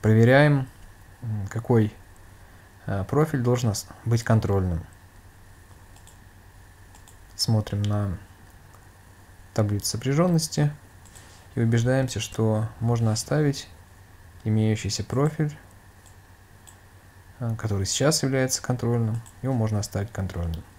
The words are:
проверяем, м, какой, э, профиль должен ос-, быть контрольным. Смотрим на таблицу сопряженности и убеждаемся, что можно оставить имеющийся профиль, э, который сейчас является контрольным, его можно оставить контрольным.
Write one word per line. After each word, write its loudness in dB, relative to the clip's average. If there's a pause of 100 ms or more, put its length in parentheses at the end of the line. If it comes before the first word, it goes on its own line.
проверяем, 6 (540)
м, -6
какой, 2 (920)
э, -2
профиль 0
должен 2
ос-, -4 (200)
быть 2
контрольным. 2 (2500)
Смотрим 0
на -2 (1400)
таблицу 0
сопряженности 0 (840)
и -2
убеждаемся, 0
что -2 (140)
можно 2
оставить -2 (760)
имеющийся 0
профиль, -2 (1900)
э, -4
который -2
сейчас 0
является 0
контрольным, -2 (220)
его -2
можно 0
оставить -6
контрольным. -6 (140)